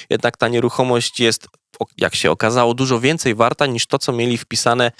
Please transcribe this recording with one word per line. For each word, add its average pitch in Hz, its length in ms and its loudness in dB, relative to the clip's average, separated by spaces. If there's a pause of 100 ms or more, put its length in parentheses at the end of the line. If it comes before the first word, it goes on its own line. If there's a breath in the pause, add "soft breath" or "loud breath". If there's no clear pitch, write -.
jednak - 280 -2
ta 117 100 0
nieruchomość 120 720 0
jest, 113 280 0 (320)
o-, - 60 -4 (120)
jak - 180 -2
się - 160 2
okazało, 117 420 2
dużo 127 260 0
więcej 135 360 0
warta 117 300 2
niż 117 220 -4
to, 143 120 -2
co - 120 -4
mieli 120 260 0
wpisane 120 640 0